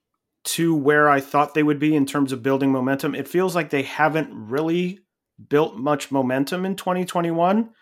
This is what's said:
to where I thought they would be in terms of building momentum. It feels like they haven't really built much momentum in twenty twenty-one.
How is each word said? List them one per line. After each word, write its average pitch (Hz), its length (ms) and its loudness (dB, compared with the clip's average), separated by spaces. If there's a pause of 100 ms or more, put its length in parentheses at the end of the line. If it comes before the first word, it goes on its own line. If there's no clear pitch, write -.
(460)
to 165 280 0
where 147 360 4
I 139 100 4
thought 147 340 0
they 156 80 2
would 147 160 2
be 151 180 2
in 139 120 2
terms 139 240 0
of 131 100 -6
building 135 300 2
momentum. 135 420 -2
It 135 140 -8
feels 180 260 0
like 165 160 -4
they 139 140 0
haven't 151 500 -2
really 160 680 -4 (480)
built 147 260 2
much 143 360 -4
momentum 139 520 -2
in 190 120 -4
twenty 185 280 -2
twenty-one. 175 680 0 (100)